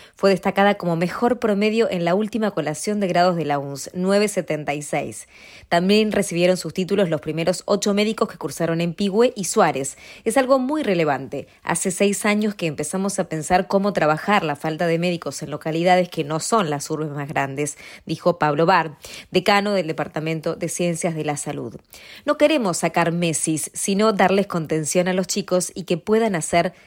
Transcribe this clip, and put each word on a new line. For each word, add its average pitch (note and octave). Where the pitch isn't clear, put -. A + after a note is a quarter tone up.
fue -
destacada G3
como F3
mejor A#3+
promedio G#3+
en F3
la E3+
última G#3+
colación E3
de F#3+
grados F3
de E3
la C#3+
unce, C#3
nueve G3
setenta D3+
y D3
seis. C#3+
También G3+
recibieron F3+
sus E3
títulos F#3+
los D#3+
primeros E3
ocho G#3
médicos G#3
que -
cursaron E3
en F3
Pigüé G#3
y G3
Suárez. D#3+
Es A3
algo C4
muy C#4
relevante. D3
Hace -
seis G3+
años G#3
que F3
empezamos F#3+
a F3
pensar F3+
cómo G3
trabajar D#3+
la D3+
falta D#3+
de E3
médicos E3+
en C#3+
localidades E3
que D#3+
no D#3
son G3+
las C#3+
urbes D#3
más C#3+
grandes, C#3
dijo E3+
Pablo D3+
Bar, E3
decano G3+
del F3+
Departamento D#3
de E3+
Ciencias E3+
de D#3
la D3
Salud. C#3
"No D4
queremos C#4
sacar E3+
mesis, E3
sino G#3+
darles F#3+
contención D#3+
a F#3
los F#3
chicos F#3
y F#3+
que F3
puedan G#3+
hacer E3+